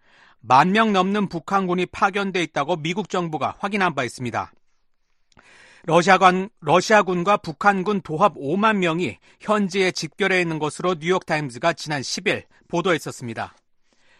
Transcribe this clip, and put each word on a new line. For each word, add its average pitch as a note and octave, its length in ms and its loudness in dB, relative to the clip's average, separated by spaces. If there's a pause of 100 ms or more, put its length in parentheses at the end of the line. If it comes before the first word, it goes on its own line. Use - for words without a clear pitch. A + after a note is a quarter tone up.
(400)
만 C#3 320 6
명 A3 220 4
넘는 F#3+ 340 0
북한군이 F3+ 580 -2
파견돼 G3 580 -2
있다고 D3+ 320 -4
미국 E3+ 340 -6
정부가 D3+ 480 -4
확인한 G3 360 -2
바 C3+ 100 -4
있습니다. A2+ 480 -8 (1300)
러시아관, F#3 680 4 (100)
러시아군과 F3+ 800 2
북한군 G3 640 0
도합 D#3 340 0
오만 G3 440 0
명이 E3 360 -2 (240)
현지에 G3 520 0
집결해 F#3 480 -2
있는 E3 180 -2
것으로 F3 400 -2
뉴욕타임즈가 D#3 760 -2
지난 D3 300 -6
십 F#3 240 -6
일 C3 180 -2 (220)
보도했었습니다. C#3 880 -4 (640)